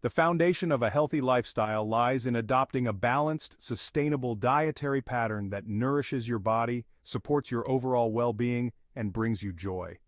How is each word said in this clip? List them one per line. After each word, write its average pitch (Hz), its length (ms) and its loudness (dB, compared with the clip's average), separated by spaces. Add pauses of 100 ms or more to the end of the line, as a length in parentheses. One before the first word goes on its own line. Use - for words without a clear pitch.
the 120 80 -2
foundation 170 600 2
of 131 120 2
a 110 80 2
healthy 147 300 2
lifestyle 113 680 0
lies 120 400 2
in 120 100 0
adopting 127 500 0
a 113 60 0
balanced, 139 680 0
sustainable 131 760 -2
dietary 139 680 0
pattern 107 480 -2
that 98 160 -6
nourishes 123 640 0
your 117 100 0
body, 117 480 0 (160)
supports 139 480 -2
your 120 180 -2
overall 127 440 2
well-being, 120 600 0 (220)
and 107 180 -4
brings 110 300 0
you 98 100 -4
joy. 90 560 -6